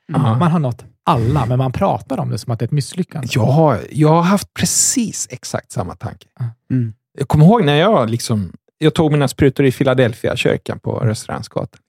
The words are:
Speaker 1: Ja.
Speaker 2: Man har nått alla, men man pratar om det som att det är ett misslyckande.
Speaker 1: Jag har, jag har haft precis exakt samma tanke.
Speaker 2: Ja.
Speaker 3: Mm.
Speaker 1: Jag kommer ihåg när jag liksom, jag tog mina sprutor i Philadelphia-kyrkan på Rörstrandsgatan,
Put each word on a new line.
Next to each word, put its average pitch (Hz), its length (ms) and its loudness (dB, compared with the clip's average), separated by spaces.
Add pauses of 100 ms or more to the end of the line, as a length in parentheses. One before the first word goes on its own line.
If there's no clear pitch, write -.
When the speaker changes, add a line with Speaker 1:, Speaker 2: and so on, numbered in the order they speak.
Speaker 1:
Ja. - 120 -4 (200)
Speaker 2:
Man 170 120 2
har 175 80 0
nått 127 260 -4 (200)
alla, 127 420 0
men 123 120 0
man 131 140 -2
pratar 196 480 -4
om 127 100 -6
det 117 80 -6
som - 140 -8
att 113 60 -4
det - 40 -8
är 120 40 -2
ett - 60 -8
misslyckande. 147 580 -6
Speaker 1:
Jag 113 160 2
har, 143 340 4 (100)
jag 151 180 2
har 165 140 4
haft 190 320 0
precis - 760 -2
exakt - 420 -10
samma 87 240 -8
tanke. - 300 -14 (120)
Speaker 2:
Ja. 127 60 -6 (260)
Speaker 3:
Mm. 120 220 -2 (260)
Speaker 1:
Jag 135 100 -6
kommer 151 180 6
ihåg 214 180 6
när 143 120 2
jag 160 340 2
liksom, 110 420 -4 (260)
jag 151 160 2
tog 156 180 0
mina 143 160 0
sprutor 139 380 2
i 127 60 4
Philadelphia-kyrkan 127 1080 0
på - 200 -6
Rörstrandsgatan, - 920 -6